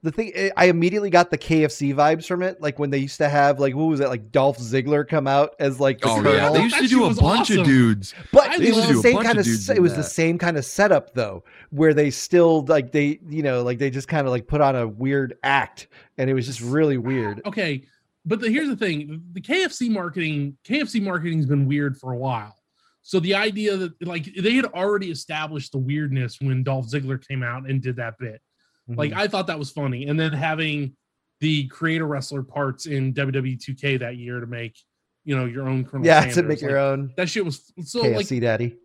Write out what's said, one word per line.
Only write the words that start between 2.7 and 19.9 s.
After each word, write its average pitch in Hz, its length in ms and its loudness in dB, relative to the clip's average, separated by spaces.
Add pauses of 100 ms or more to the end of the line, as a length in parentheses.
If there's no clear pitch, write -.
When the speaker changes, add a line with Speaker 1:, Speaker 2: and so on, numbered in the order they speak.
Speaker 1:
when 143 120 -2
they 139 80 0
used 135 200 -6
to 147 100 2
have, 143 300 4
like, 139 160 0
what 151 100 0
was 156 160 2
it, 135 80 2
like, 110 240 -6
Dolph 135 260 2
Ziggler 135 500 0
come 151 180 0
out 143 320 2
as, 135 220 -2
like, 135 200 2
the 110 80 0
Speaker 2:
Oh, 113 80 4
yeah. 110 60 0
Speaker 1:
Colonel. 104 300 4
Speaker 2:
They - 100 4
used 233 120 2
to - 80 2
Speaker 3:
That 262 60 2
Speaker 2:
do 254 80 4
Speaker 3:
shit 240 80 6
Speaker 2:
a - 40 4
Speaker 3:
was 110 120 2
Speaker 2:
bunch 208 300 4
of 202 100 4
Speaker 3:
awesome. 180 120 2
Speaker 2:
dudes. 113 420 4 (160)
Speaker 1:
But 277 200 8
Speaker 3:
I 320 60 0
Speaker 1:
it - 20 2
was - 0 -
Speaker 2:
They - 80 4
used 220 140 6
to 196 60 2
Speaker 1:
the 151 60 4
Speaker 2:
do 123 60 6
a 110 40 2
Speaker 1:
same - 120 6
Speaker 2:
bunch 214 100 0
of 226 40 2
Speaker 1:
kind 226 100 2
of 196 60 2
Speaker 2:
dudes 113 220 -2
Speaker 1:
se-, - 60 0
Speaker 2:
in 220 60 2
Speaker 1:
it - 20 4
was 170 120 4
the - 60 -4
Speaker 2:
that. - 100 -4
Speaker 1:
same 165 300 0
kind 170 200 -2
of 131 60 -4
setup 196 500 2
though, 104 300 -4 (260)
where 151 240 4
they 147 160 4
still, 165 560 4
like, 139 240 2
they, 147 380 0
you 151 160 -4
know, 127 180 0
like, 123 160 -2
they 139 100 0
just 131 200 -8
kinda, 147 200 0
like, 123 200 -4
put 147 120 0
on 139 140 4
a 117 140 -2
weird 131 560 -2
act, 139 420 -2 (320)
and 131 100 0
it 135 60 0
was 127 100 -2
just 120 160 -10
really 139 380 0
weird. 113 480 -4
Speaker 3:
Okay, 175 380 -6 (420)
but 202 140 -2
the, 226 100 -2
here's 294 180 0
the 247 80 -4
thing: 156 460 -6 (100)
the 185 80 -12
K 359 240 -2
F 330 80 -4
C 240 160 -4
marketing, 160 760 -4